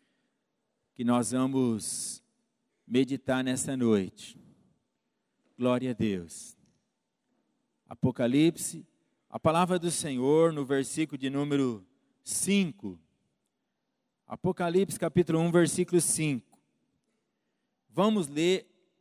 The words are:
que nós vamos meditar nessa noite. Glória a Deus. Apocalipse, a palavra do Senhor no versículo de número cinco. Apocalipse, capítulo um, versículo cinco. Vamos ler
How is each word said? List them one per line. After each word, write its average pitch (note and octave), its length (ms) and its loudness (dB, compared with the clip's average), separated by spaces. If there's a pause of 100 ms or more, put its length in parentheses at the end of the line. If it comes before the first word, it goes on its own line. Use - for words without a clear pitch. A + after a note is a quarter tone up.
(960)
que B2 100 -6
nós A#2+ 280 2
vamos B2+ 880 -2 (640)
meditar C3 580 0
nessa C3 320 -4
noite. A2 640 0 (1160)
Glória B2 320 0
a - 20 -2
Deus. G2 640 -6 (1300)
Apocalipse, C#3+ 1000 0 (420)
a - 120 -10
palavra E3+ 360 2
do E3+ 140 -2
Senhor D3+ 600 2
no D3 120 -4
versículo C#3 540 -2
de C3 100 -4
número C#3 560 -2 (380)
cinco. F3 720 -2 (1300)
Apocalipse, F3 720 -2
capítulo E3 440 0
um, E3+ 100 2
versículo F3 500 2
cinco. D3+ 560 -2 (1300)
Vamos G#3 400 2
ler E3 420 -2 (300)